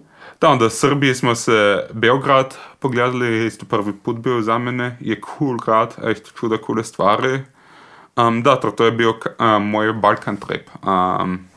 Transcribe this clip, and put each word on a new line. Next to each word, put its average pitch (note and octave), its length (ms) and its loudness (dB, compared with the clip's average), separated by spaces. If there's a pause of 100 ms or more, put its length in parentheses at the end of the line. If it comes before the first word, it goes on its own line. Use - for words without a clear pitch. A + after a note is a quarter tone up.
(360)
da, D#3+ 140 4
onda A#2+ 160 4
v A2+ 60 2
Srbiji C#3 440 2
smo B2 200 0
se A#2 200 2 (340)
Beograd C3 680 2 (200)
pogledali, B2 680 0
isto G#2+ 200 -6
prvi G#2 300 -2
put A#2 220 -6
bil A#2+ 240 -2
za A2+ 160 0
mene, B2 400 -6
je G#2 240 -4
cool C3 360 -4
grad, A2+ 440 0
echt - 320 -4
čuda, A2 260 -2
coole A2 240 -4
stvari. B2 560 0 (720)
Am, A#2 280 2
da, C3 140 4
to, A2+ 160 -2
to A#2 140 2
je A2+ 60 4
bil A2+ 220 2
k-, - 220 -8
am, G#2+ 300 2
moj G#2+ 280 0
Balkan G#2 440 0
trip. - 320 -8 (100)
Am, F#2 760 -2